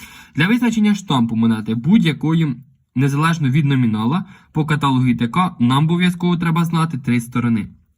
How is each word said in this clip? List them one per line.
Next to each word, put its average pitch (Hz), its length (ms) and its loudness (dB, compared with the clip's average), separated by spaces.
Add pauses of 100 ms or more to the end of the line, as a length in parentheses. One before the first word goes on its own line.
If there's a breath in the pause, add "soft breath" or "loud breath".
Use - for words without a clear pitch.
(360 loud breath)
Для 170 120 0
визначення 220 480 2
штампу 117 400 -2
монети 113 400 0
будь-якої, 160 800 0 (400)
незалежно 143 540 0
від 143 160 2
номінала, 127 600 0 (280 loud breath)
по 151 120 -2
каталогу 135 420 0
І 120 80 2
Т 117 120 -2
К 180 320 -2
нам 131 240 2
обов'язково 175 540 0
треба 165 280 0
знати 160 320 -2
три 120 240 -2
сторони: 117 460 -2 (300)